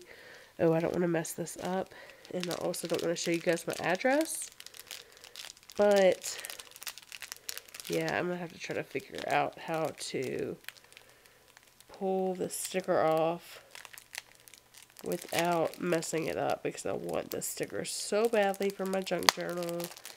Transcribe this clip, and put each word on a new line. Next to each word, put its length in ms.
oh, 140
I 60
don't 140
wanna 140
mess 240
this 320
up. 300
And 180
I 40
also 320
don't 140
wanna 140
show 160
you 80
guys 280
my 120
address. 720
But, 640
yeah, 300
I'm 100
gonna 100
have 160
to 60
try 160
to 80
figure 440
out 300
how 400
to 600
pull 320
the 140
sticker 500
off 640
without 720
messing 460
it 100
up 260
because 240
I 60
want 400
this 160
sticker 380
so 420
badly 420
for 160
my 140
junk 340
journal. 500